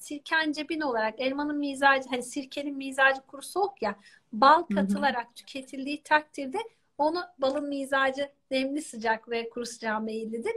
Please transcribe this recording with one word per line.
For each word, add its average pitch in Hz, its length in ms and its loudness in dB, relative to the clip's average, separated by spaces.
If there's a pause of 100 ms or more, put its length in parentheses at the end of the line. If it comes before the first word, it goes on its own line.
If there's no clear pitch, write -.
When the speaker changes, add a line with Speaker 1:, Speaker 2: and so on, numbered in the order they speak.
Speaker 1:
sirkencebin 311 800 -2
olarak 220 400 0
elmanın 294 380 -2
mizacı, 269 500 2
hani 247 140 -2
sirkenin 285 540 -6
mizacı 269 500 2
kuru 277 160 -18
soğuk - 400 -4
ya, 202 140 -2 (360)
bal 262 260 8
Speaker 2:
Hı 349 40 0
hı. 214 120 -4
Speaker 1:
katılarak 208 600 0
tüketildiği 269 680 -8
takdirde 302 560 0 (400)
onu 320 220 2 (180)
balın 285 300 0
mizacı 277 600 0 (220)
nemli 269 320 0
sıcak 220 480 -2
ve 233 200 -4
kuru 240 160 -8
sıcağa 220 340 -4
meyillidir. 220 560 -4